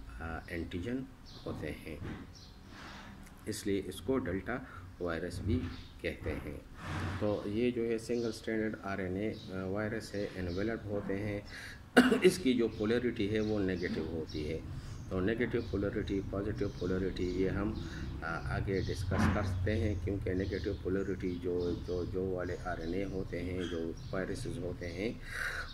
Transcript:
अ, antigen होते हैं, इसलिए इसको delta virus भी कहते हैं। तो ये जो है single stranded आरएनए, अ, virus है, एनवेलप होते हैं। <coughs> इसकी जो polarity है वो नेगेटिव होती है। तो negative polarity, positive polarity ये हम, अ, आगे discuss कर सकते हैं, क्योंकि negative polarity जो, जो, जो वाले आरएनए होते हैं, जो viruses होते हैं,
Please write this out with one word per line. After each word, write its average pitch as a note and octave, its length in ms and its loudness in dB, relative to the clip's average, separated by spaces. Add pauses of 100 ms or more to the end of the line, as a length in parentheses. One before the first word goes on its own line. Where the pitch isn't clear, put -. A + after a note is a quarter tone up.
(200)
अ, E2 200 -4 (100)
antigen F2 540 -2 (420)
होते D#2 200 -4
हैं, - 600 -6 (1200)
इसलिए G2+ 300 2
इसको C3 400 0
delta G2+ 480 -2 (340)
virus E2+ 400 -2
भी A#2+ 220 2 (400)
कहते - 280 -2
हैं। C#2+ 300 -6 (600)
तो G#2 280 2
ये A#2 220 4
जो A#2 120 0
है A#2 160 2
single A#2 320 0
stranded A2 540 0
आरएनए, G2 460 0
अ, F#2+ 380 -4
virus G#2+ 460 -2
है, G2+ 220 -2
एनवेलप F#2 500 0
होते G2+ 280 0
हैं। G#2 320 -2 (500)
<coughs> B3 260 10
इसकी D3+ 320 8
जो A2+ 140 6
polarity A2+ 580 2
है G#2+ 140 4
वो G#2+ 180 2
नेगेटिव F2 520 2
होती D#2 340 -2
है। - 440 -4 (220)
तो F#2 100 2
negative A2+ 420 2
polarity, G2+ 580 2
positive G2+ 480 0
polarity F#2 720 2
ये F#2+ 60 6
हम, G2 400 0 (340)
अ, D#2 40 -2
आगे F#2 560 0
discuss - 280 0
कर - 340 6
सकते - 260 2
हैं, G#2 340 2
क्योंकि G2 300 0
negative G2 500 0
polarity F#2 540 0
जो, F2 340 0
जो, F2 340 -2
जो F#2 240 0
वाले F2+ 260 -2
आरएनए F2 480 -2
होते F#2+ 340 -2
हैं, F2+ 240 -2
जो E2 320 -2 (180)
viruses F#2 460 -2
होते F2 280 -4
हैं, F#2 340 -2 (540)